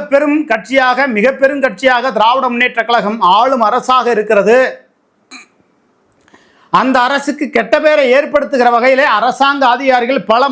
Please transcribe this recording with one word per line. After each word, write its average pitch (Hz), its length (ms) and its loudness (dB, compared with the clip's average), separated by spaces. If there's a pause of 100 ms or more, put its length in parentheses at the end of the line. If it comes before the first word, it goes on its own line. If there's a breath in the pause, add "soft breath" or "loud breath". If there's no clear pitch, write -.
(120)
பெரும் 294 280 0 (120)
கட்சியாக, 254 560 0 (100)
மிக 240 240 2
பெரும் 277 240 0
கட்சியாக 254 540 -2
திராவிட 247 340 2
முன்னேற்ற 247 360 -2
கழகம் 226 300 -2 (180)
ஆளும் 247 320 0
அரசாக 247 360 0 (100)
இருக்கிறது. 214 420 2 (2250 soft breath)
அந்த 254 320 0
அரசுக்கு 277 400 -4 (100)
கெட்ட 233 280 0
பெயரை 302 200 2 (140)
ஏற்படுத்துகிற 285 560 0
வகையிலே 262 320 2 (120)
அரசாங்க 269 460 0 (120)
அதிகாரிகள் 254 440 0 (100)
பல 233 220 2